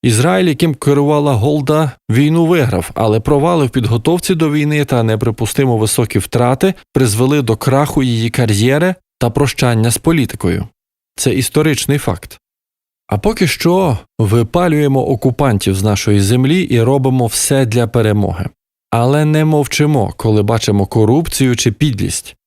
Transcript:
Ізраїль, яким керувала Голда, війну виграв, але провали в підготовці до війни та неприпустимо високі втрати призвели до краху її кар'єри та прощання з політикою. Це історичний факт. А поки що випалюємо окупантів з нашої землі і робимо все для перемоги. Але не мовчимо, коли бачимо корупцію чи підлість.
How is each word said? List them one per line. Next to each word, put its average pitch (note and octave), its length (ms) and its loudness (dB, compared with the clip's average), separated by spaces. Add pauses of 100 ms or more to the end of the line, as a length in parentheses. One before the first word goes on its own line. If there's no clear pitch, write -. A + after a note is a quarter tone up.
Ізраїль, E3 460 2
яким D#3 260 0
керувала C#3+ 580 0
Голда, D3 580 0 (200)
війну D3+ 360 2
виграв, D3 480 0
але A2 260 2
провали D3 460 0
в A#2 40 -2
підготовці B2+ 640 0
до D#3+ 160 0
війни D3+ 340 0
та B2 180 0
неприпустимо A2+ 760 0
високі A2 400 0
втрати C3 560 0 (180)
призвели C3 500 2
до A2+ 140 -2
краху C#3 460 0
її A#2 280 0
кар'єри B2+ 640 0 (240)
та B2+ 120 0
прощання A#2+ 600 0
з - 80 -4
політикою. A2 680 -2 (480)
Це A#2+ 180 0
історичний D3 640 0
факт. - 420 -8 (680)
А G#2+ 120 -4
поки G3+ 280 -2
що E3+ 520 0 (200)
випалюємо C3+ 920 0
окупантів A#2 680 0
з F#2+ 80 -4
нашої G#2 380 0
землі C3 420 0
і A#2 200 0
робимо C3 440 0
все C3+ 400 0
для A#2 200 0
перемоги. G#2 600 0 (440)
Але C3 340 0
не D3+ 200 2
мовчимо, D3 720 0
коли G#2+ 260 0
бачимо G2+ 440 0
корупцію B2 680 0
чи A2 160 0
підлість. - 640 -4 (100)